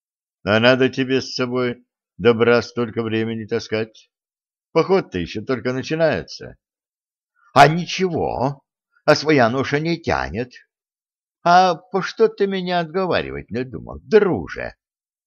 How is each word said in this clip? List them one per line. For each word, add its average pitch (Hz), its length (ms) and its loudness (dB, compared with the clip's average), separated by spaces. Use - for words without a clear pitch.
"А 104 160 2
надо 127 280 4
тебе 131 320 -2
с - 140 -10
собой 123 520 -4
добра 117 460 4
столько 117 400 -6
времени 110 440 -4
таскать? 110 640 -6
Поход-то 165 460 0
еще 101 260 -6
только 127 280 -4
начинается". 131 840 -4
"А 143 160 8
ничего, 143 960 -2
а 151 100 6
своя 143 340 4
ноша 135 300 -2
не 165 220 -4
тянет. 85 520 -4
А 180 340 4
по 185 260 -6
что - 260 2
ты 220 180 -2
меня 180 340 -2
отговаривать 143 680 -4
надумал, 85 500 -10
друже?" 104 760 0